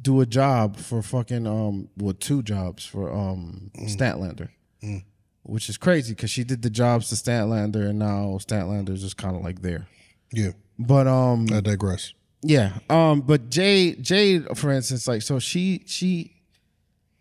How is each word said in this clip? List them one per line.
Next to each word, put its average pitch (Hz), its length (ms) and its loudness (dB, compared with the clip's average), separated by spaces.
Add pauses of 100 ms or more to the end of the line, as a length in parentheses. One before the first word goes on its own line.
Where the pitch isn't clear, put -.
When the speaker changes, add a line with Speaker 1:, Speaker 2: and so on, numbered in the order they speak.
Speaker 1:
do 131 180 4
a 127 60 6
job 117 500 2
for - 240 -4
fucking, 117 460 -2
um, 107 500 -2
well, 98 160 0
two 139 300 -2
jobs 98 420 -4
for, 95 260 -6
um, 95 680 -4
Speaker 2:
Mm. 104 180 -6
Speaker 1:
Statlander. 92 520 -4 (340)
Speaker 2:
Mm. 101 200 -8 (420)
Speaker 1:
Which 107 260 -6
is 98 80 -8
crazy 139 360 0
'cause 110 160 -6
she 127 140 -4
did 123 160 -4
the 120 80 -2
jobs 120 400 2
to 113 60 -4
Statlander 107 760 0
and 104 100 -2
now 101 400 -2
Statlander's 98 600 -4
just 95 160 -8
kinda, 92 220 -6
like, 90 240 -8
there. 87 240 -4 (440)
Speaker 2:
Yeah. 107 200 -2 (280)
Speaker 1:
But, 135 280 4
um, 127 440 4
Speaker 2:
I 104 100 2
digress. 98 520 -2 (300)
Speaker 1:
yeah. 113 360 4 (120)
Um, 156 320 4
but 127 260 2
Jade, 185 560 2
Jade, 190 400 4 (100)
for 143 160 -2
instance, 131 380 -2
like, 113 140 0
so 135 160 -2
she, 180 480 -2
she, 180 480 -4 (880)